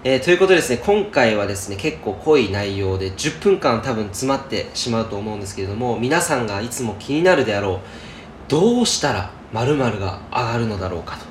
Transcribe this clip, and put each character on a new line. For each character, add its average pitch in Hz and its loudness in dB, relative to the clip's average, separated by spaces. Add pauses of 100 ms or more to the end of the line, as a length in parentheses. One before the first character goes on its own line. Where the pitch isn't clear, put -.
え 131 4
ー、 - 2
と 175 4
い - 10
う 175 6
こ 190 6
と - 2
で 180 8
で 156 4
す 131 -2
ね、 117 0
今 202 4
回 113 4
は 101 0
で 98 -4
す - -8
ね、 98 -8
結 151 -4
構 107 -6
濃 151 4
い 107 4
内 101 -2
容 95 0
で、 92 -4
十 156 -4
分 190 2
間 117 2
多 127 -2
分 107 -2
詰 113 -6
ま 135 2
っ 131 -8
て 101 -6
し - -4
ま 113 0
う - -2
と 104 -8
思 107 -6
う 104 -8
ん - -8
で 95 -8
す - -12
け 101 -6
れ 95 -4
ど 101 -6
も、 117 -2
皆 131 2
さ 160 0
ん 120 -2
が 101 -4
い 117 -4
つ 127 -6
も 107 -6
気 - -6
に 160 2
な 185 8
る 123 2
で 104 -2
あ 101 -2
ろ 95 0
う、 90 -8 (720)
ど 226 4
う 226 4
し - 0
た 139 0
ら 95 -4 (220)
〇 127 2
〇 120 0
が 95 -4 (140)
上 117 -2
が 120 -2
る 117 0
の 104 -4
だ 92 -4
ろ 90 -6
う 82 -8
か - -10
と。 - -14